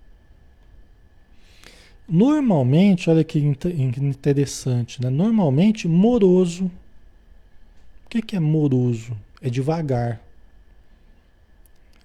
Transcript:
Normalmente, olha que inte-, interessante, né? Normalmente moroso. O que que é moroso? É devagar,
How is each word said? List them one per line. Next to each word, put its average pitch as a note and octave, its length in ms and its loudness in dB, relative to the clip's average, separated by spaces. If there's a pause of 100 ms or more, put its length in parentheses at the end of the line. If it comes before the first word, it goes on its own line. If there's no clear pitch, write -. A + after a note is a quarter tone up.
(2000)
Normalmente, F#3+ 1000 2
olha D#3+ 140 4
que D#3 160 -2
inte-, D3 280 -2
interessante, C3+ 1300 -2
né? B2 80 -2
Normalmente F#3 800 0
moroso. F#3 760 2 (1400)
O - 40 -20
que A3+ 120 -4
que - 140 -10
é F3+ 40 -2
moroso? B2 760 0 (240)
É C3+ 80 -4
devagar, C3 720 -4 (1800)